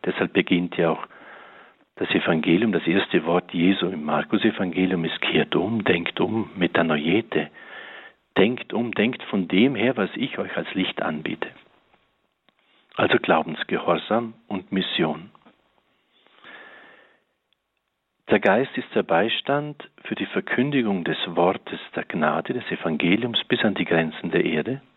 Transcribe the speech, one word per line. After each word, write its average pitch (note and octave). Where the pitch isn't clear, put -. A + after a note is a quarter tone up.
Deshalb -
beginnt F2+
ja E2+
auch -
das -
Evangelium, F2
das E2
erste F2+
Wort F2+
Jesu F#2
im D#2
Markus-Evangelium F2
ist, -
„Kehrt -
um, G2+
denkt E2+
um, G#2
Metanoiete.“ D#2+
Denkt A2+
um, A2+
denkt A#2
von F#2
dem A#2
her, A#2
was G2
ich -
euch -
als -
Licht -
anbiete. -
Also -
Glaubensgehorsam E2
und F#2+
Mission. F#2+
Der G2+
Geist G#2+
ist -
der G#2
Beistand C#3
für -
die F#2+
Verkündigung A2+
des E2
Wortes F2
der -
Gnade, D#2
des B2+
Evangeliums G#2
bis -
an G2+
die F2
Grenzen E2
der F2
Erde. C3